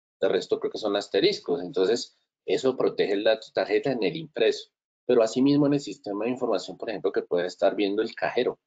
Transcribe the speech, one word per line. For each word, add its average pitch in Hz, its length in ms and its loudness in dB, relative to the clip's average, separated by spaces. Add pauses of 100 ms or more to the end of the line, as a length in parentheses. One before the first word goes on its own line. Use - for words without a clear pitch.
(180)
De 95 100 0
resto 95 300 0
creo - 140 -6
que - 60 -10
son 101 180 -2
asteriscos. 151 680 0
Entonces, 120 540 -2 (300)
eso 113 280 0
protege 92 380 0
el 104 120 0
dato 110 240 0
de - 40 -20
tarjeta 104 400 0
en 120 100 -2
el 85 140 -2
impreso. 98 540 -2 (360)
Pero 120 160 6
asimismo 143 440 4
en 143 80 2
el 139 60 0
sistema 104 440 -8
de 123 60 -2
información, 113 480 -4
por - 100 -8
ejemplo, 95 240 -2
que 110 100 -2
puede 87 240 -2
estar 95 300 0
viendo 101 240 2
el 113 140 -4
cajero - 520 -2